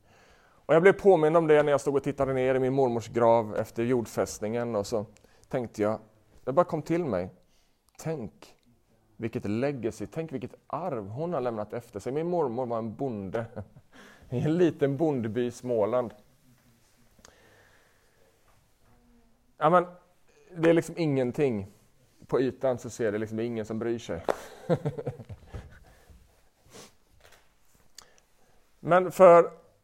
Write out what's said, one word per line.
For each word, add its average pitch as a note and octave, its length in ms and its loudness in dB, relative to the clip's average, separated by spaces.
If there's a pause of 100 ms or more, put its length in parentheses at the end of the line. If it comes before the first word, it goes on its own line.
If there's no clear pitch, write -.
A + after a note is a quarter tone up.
(680)
Och C#3+ 80 4
jag E3 80 6
blev F#3+ 100 8
påmind E3+ 440 4
om E3 100 4
det D3+ 160 6
när D3 80 2
jag C#3 100 2
stod C#3+ 160 -2
och C3+ 60 0
tittade C3+ 300 -2
ner C3 220 0
i C3 40 2
min C3 140 0
mormors A#2+ 360 0
grav A#2 480 2
efter A2 260 -6
jordfästningen, A#2 920 -4
och G2+ 100 -2
så G#2+ 200 -4 (420)
tänkte A#2 340 -6
jag, G#2 160 0 (460)
det B2+ 80 -4
bara F3 120 2
kom E3 180 -6
till E3+ 220 -2
mig. F#2+ 260 -4 (680)
Tänk - 580 -12 (600)
vilket A2 280 -8
legacy, A2 600 -4
tänk D#3+ 260 -10
vilket B2+ 220 -10 (120)
arv C3+ 420 -8
hon D3+ 240 -8
har D3 80 -4
lämnat A2+ 320 -6
efter A#2 280 -10
sig. B2 120 -6
Min D#3 140 -4
mormor C3 400 -2
var A#2 120 -4
en A2 160 -6
bonde A2 520 -6 (420)
<laughs> - 420 -20
i B2 100 -4
en D#3 180 0
liten C#3+ 380 2
bondeby B2 500 -2
i A#2+ 40 -4
Småland. A2+ 640 -2 (3500)
Ja, D3+ 120 2
men F3+ 160 4 (720)
det E3 140 4
är E3+ 40 6
liksom E3 240 0
ingenting. C3 720 -2 (560)
På B2 140 0
ytan B2+ 380 -2
så A#2 120 -12
ser A2 220 -2
det G#2 60 -4
liksom A2 220 -6
ingen A#2 240 -6
som A2 140 -8
bryr A#2 200 -4
sig. G2 260 -10 (420)
<laughs> E3+ 100 0 (4000)
Men F3 320 2
för, E3+ 380 10 (340)